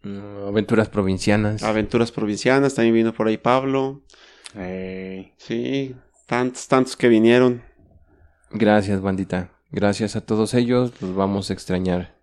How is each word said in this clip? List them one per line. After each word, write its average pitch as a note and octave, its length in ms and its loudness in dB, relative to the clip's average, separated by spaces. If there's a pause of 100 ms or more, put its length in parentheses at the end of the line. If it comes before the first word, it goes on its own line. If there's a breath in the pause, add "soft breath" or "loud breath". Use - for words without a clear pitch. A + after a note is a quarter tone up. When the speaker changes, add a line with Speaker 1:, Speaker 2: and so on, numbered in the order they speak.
Speaker 1:
Mm, G2+ 460 -12
Aventuras G#2+ 400 2
Provincianas. G#2 720 0
Speaker 2:
Aventuras A2 480 0
Provincianas, B2+ 640 0
también A2+ 180 4
vino A2+ 200 4
por A2 140 -2
ahí A2 100 0
Pablo. C3+ 680 0 (520 loud breath)
Speaker 3:
Ey. F#2+ 840 -10
Speaker 2:
Sí, B2+ 580 -6 (320)
tantos, B2 400 -4
tantos C3 280 2
que B2+ 120 2
vinieron. A#2+ 560 4 (880)
Speaker 1:
Gracias, G#2 500 2
bandita. F#2+ 500 -4 (200)
Gracias G2+ 440 -2
a A2 60 -4
todos A2 320 -2
ellos, B2 480 0
los F#2 140 -6
vamos G2 340 -2
a G2 40 -2
extrañar. F2+ 680 -4